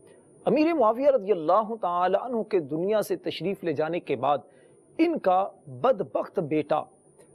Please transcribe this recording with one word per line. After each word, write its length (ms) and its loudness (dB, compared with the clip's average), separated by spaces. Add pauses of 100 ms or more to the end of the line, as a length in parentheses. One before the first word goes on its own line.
(440)
امیر 300 2
معاویہ 340 2
رضی 240 4
اللہ 480 2
تعالی 420 0
عنہ 200 -4
کے 160 0
دنیا 440 -2
سے 140 -4
تشریف 480 -6
لے 80 -2
جانے 280 -4
کے 160 -4
بعد 220 0 (600)
ان 200 2
کا 300 2 (180)
بدبخت 720 -2
بیٹا 440 0 (520)